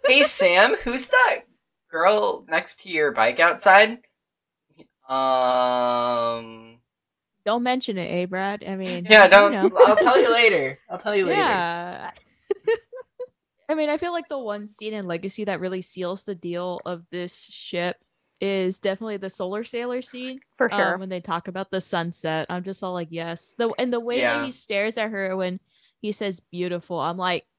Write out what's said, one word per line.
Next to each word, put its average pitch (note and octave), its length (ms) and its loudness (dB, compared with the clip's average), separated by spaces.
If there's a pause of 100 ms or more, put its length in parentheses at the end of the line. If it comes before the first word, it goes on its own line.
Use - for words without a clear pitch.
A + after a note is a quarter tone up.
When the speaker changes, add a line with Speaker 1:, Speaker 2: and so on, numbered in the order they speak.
Speaker 1:
"Hey, C#4+ 160 6
Sam, G3 600 4
who's B3+ 240 -4
that - 320 2 (500)
girl G3 580 0
next E3 340 -4
to F#3+ 80 -18
your D3+ 200 0
bike B2 300 2
outside?" G3 580 6 (1080)
Um, B2 1700 0 (680)
Speaker 2:
Don't A#3 180 -2
mention B3 360 -4
it, E3+ 80 -6
eh, F3+ 200 -4
Brad? F#3+ 400 -6
I F#3+ 100 -8
mean, F3+ 340 -8
Speaker 1:
Yeah, G#3+ 140 12
Speaker 2:
you F3+ 60 8
Speaker 1:
don't. G3+ 220 8
Speaker 2:
know. F#3+ 180 2 (140)
Speaker 1:
I'll G#3 120 6
tell G#3+ 240 6
you E4+ 120 4
later. F#3+ 460 2 (100)
I'll F3+ 100 -10
tell G#3 180 -4
you F#3+ 100 2
later. G4+ 140 0
Speaker 2:
Yeah. F3 720 -4 (560)
<laughs> - 1040 -10
I D4+ 60 -2
mean, D4+ 160 -2
I D4+ 60 -2
feel F4 160 -6
like E4+ 160 -8
the C#4+ 100 -8
one G#3 300 -10
scene G#3+ 260 -10
in G3+ 120 -8
Legacy F#3+ 380 -8
that F#3+ 160 -4
really F#3 220 -6
seals F3+ 420 -10
the G3+ 100 -8
deal F3 520 -8
of F3 240 -10
this F3 400 -12
ship - 460 -8 (440)
is F#3+ 380 -4
definitely G3+ 380 -6
the F#3+ 140 -10
Solar G3 340 -8
Sailor B3 380 -8
scene. B3+ 360 -14 (180)
Speaker 3:
For A#3+ 140 0
sure. F#3+ 240 0
Speaker 2:
Um, F#3 60 -10
when F#3+ 80 -12
they F3+ 120 -8
talk E3+ 280 -8
about F#3+ 220 -10
the F#3+ 100 -4
sunset, E3 680 -6
I'm F3+ 140 -8
just F#3+ 220 -12
all F#3 80 -8
like, F3 180 -8
"Yes." E3 480 -12
The, A#3 200 0
and B3 140 -2
the A#3+ 80 -2
way A#3+ 200 -4
Speaker 1:
Yeah. A#3 180 0
Speaker 2:
that A#3 60 -4
he C4 80 -8
stares G#3+ 460 -6
at A3 120 -6
her F#3+ 260 -6
when F#3 240 -6 (400)
he G#3 120 -6
says G3 280 -8
"beautiful," F3 600 -8
I'm E3+ 160 -4
like F3+ 300 -4 (120)